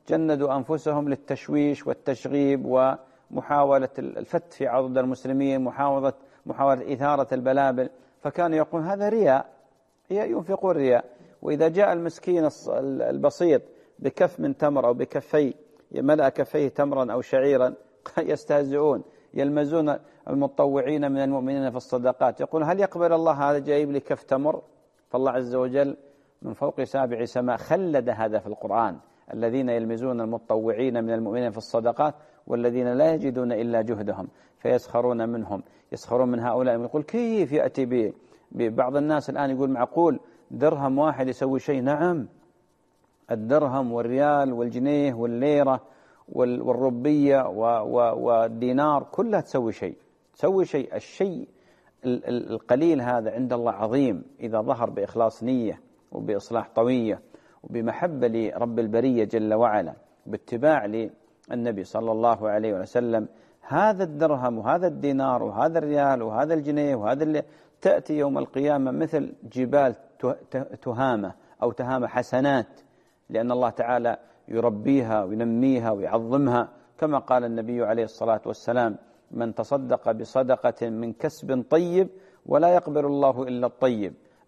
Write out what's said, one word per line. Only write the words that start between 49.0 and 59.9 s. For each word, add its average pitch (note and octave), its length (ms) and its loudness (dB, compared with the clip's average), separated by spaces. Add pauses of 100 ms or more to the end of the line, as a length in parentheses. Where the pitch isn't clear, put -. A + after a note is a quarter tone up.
كلها G#3 380 -2
تسوي A#2 320 -2
شيء، - 240 -8 (380)
تسوي F#3 300 2
شيء. - 320 -4
الشيء - 520 -6 (560)
ال-، B2 240 -2
ال-، A#2+ 220 -4
القليل C#3 500 2
هذا A#2+ 340 -2
عند B2 180 -4
الله A#2 200 0
عظيم A2 520 0 (160)
إذا A2 200 -2
ظهر A#2 300 -2
بإخلاص A2 520 -2
نية A#2 380 -2 (320)
وبإصلاح G#2 640 -6
طوية A2+ 460 2 (420)
وبمحبة B2 680 -2
لرب A2+ 500 -2
البرية A#2 460 2
جل G#2+ 300 0
وعلا، G#2+ 400 2 (320)